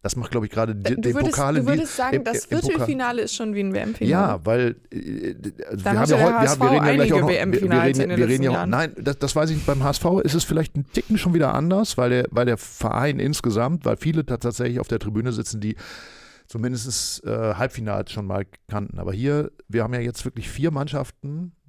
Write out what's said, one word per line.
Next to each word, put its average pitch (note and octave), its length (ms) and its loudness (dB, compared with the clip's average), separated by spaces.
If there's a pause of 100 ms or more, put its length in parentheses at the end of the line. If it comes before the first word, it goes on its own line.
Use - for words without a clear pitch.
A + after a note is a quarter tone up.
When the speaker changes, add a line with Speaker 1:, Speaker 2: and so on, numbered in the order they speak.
Speaker 1:
das - 140 -4
macht, B2 160 -6
glaub A#2 120 0
ich, G#2+ 80 -6
gerade A2 220 0
Speaker 2:
Äh, - 20 -4
Speaker 1:
de-, G2+ 200 0
Speaker 2:
du A3+ 60 -4
Speaker 1:
den A#2+ 140 2
Speaker 2:
würdest, D4 180 2
Speaker 1:
Pokal C#3 240 2
in B3 80 2
Speaker 2:
du C4+ 60 2
Speaker 1:
die-, D4 60 2
Speaker 2:
würdest D#4+ 180 -4
sagen, C4 220 0
Speaker 1:
im, - 60 -2
Speaker 2:
das A#3+ 220 -4
Speaker 1:
im - 40 -20
Pokal. E4 200 0
Speaker 2:
Viertelfinale B3+ 540 -2
ist A3 120 -6
schon G#3+ 200 -4
wie G3+ 60 -2
ein G3 120 -2
W-M-Finale? G3+ 380 0
Speaker 1:
Ja, A#2+ 340 2
weil, A#2 300 2 (160)
äh, - 420 -6 (340)
also - 160 -6
Speaker 2:
Dann - 0 -
Speaker 1:
wir - 60 0
haben G#2+ 100 4
Speaker 2:
hatte D3 120 4
Speaker 1:
ja D#3+ 60 6
Speaker 2:
der - 80 6
Speaker 1:
heu-, - 40 8
wir - 40 4
haben, - 60 4
wir - 0 -
Speaker 2:
H - 40 6
S - 120 4
V C3 120 0
Speaker 1:
reden - 180 6
ja - 80 6
gleich G#3+ 200 6
auch D3 40 6
Speaker 2:
einige - 40 6
Speaker 1:
noch, - 60 4
wir, - 0 -
wir F#3 80 4
Speaker 2:
W-M-Finals F3 520 2
Speaker 1:
reden, C3+ 140 2
Speaker 2:
in - 80 0
den - 80 0
Speaker 1:
wir A#2 100 4
reden C3+ 160 4
ja C3 60 4
Speaker 2:
letzten - 0 -
Speaker 1:
auch, - 40 2
Speaker 2:
Jahren. F2+ 160 0
Speaker 1:
nein, C#3 340 0
das, C#3 140 -2
das C#3 180 -2
weiß D#3 140 2
ich, D3+ 160 -2
beim C#3 180 2
H C#3+ 60 2
S C#3 80 0
V F3+ 220 2
ist D3 160 2
es E3 80 2
vielleicht D#3+ 340 -2
ein C#3 160 -2
Ticken - 240 2
schon F3 160 2
wieder D#3+ 220 4
anders, F#3+ 420 2
weil B2 140 2
der, B2 180 2
weil A#2+ 160 2
der A#2+ 120 2
Verein - 600 -2
insgesamt, C3+ 640 0
weil A#2 140 2
viele D#3 280 0
ta-, B2 120 -4
tatsächlich A#2+ 420 -2
auf - 80 -4
der A2+ 120 -2
Tribüne A2 340 -2
sitzen, A2 260 -6
die G#2+ 160 -4 (680)
zumindest, A#2+ 800 -6
äh, A2+ 300 -2
Halbfinals G#2+ 560 -4
schon G2+ 160 -8
mal G2 180 -4 (220)
kannten. G#2 320 -8
Aber F2+ 120 -6
hier, C#3 400 -2 (160)
wir A2+ 160 0
haben A2+ 120 -4
ja B2 60 -4
jetzt A#2+ 220 -8
wirklich - 260 -8
vier D#3+ 220 -2
Mannschaften D3 840 -6 (160)